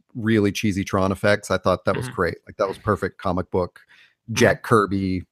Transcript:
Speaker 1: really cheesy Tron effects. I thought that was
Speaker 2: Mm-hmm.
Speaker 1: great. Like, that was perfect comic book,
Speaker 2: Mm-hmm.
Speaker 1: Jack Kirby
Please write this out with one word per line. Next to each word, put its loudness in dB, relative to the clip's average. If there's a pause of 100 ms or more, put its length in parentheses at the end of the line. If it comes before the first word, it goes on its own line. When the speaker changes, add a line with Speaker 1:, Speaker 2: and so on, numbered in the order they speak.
(140)
Speaker 1:
really 2
cheesy -2
Tron 0
effects. 0
I 2
thought 0
that 0
was -6
Speaker 2:
Mm-hmm. -12
Speaker 1:
great. -2 (100)
Like, -12
that 0
was -8
perfect -4
comic -4
book, -4 (480)
Speaker 2:
Mm-hmm. -8
Speaker 1:
Jack 4
Kirby 0